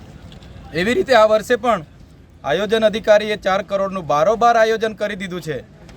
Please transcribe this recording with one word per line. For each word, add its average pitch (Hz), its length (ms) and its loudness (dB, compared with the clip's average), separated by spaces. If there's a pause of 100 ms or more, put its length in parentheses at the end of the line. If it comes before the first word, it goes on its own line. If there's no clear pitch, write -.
(720)
એવી 185 220 -2
રીતે 311 200 0
આ 220 140 6
વર્ષે 214 280 0
પણ 202 280 -2 (600)
આયોજન 208 440 0
અધિકારીએ 214 500 2
ચાર 196 260 0
કરોડનું 190 440 -6
બારોબાર 214 480 2
આયોજન 220 400 0
કરી 208 240 -6
દીધું 180 220 -8
છે 151 160 -8 (380)